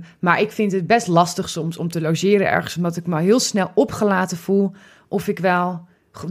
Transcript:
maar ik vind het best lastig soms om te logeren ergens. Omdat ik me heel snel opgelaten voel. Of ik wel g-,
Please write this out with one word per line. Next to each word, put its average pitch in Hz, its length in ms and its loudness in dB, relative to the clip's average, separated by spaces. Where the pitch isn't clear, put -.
maar 170 220 4
ik 214 100 0
vind 208 200 -2
het 180 160 -2
best 233 200 2
lastig 170 420 2
soms 165 280 -6
om 170 120 -4
te 165 120 -4
logeren 185 480 2
ergens. - 280 -2
Omdat 175 200 -2
ik 170 100 -8
me 165 140 -2
heel 208 180 4
snel 196 340 -2
opgelaten 190 640 0
voel. 196 340 0
Of 185 200 -4
ik 202 120 -2
wel 180 460 0
g-, - 200 -14